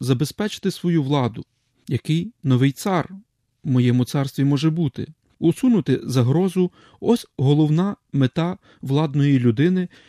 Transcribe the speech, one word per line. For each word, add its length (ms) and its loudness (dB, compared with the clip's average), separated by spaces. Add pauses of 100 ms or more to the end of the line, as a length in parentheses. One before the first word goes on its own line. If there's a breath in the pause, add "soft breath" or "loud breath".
забезпечити 680 -2
свою 320 -2
владу. 420 -2 (440)
Який 440 -4 (100)
новий 300 2
цар 420 -4 (500)
в 60 -4
моєму 340 2
царстві 400 -4
може 260 2
бути? 360 -4 (320)
Усунути 680 2
загрозу — 680 0 (280 soft breath)
ось 260 0 (120)
головна 580 2 (160)
мета 460 0 (220 soft breath)
владної 580 0
людини, 500 2 (200 soft breath)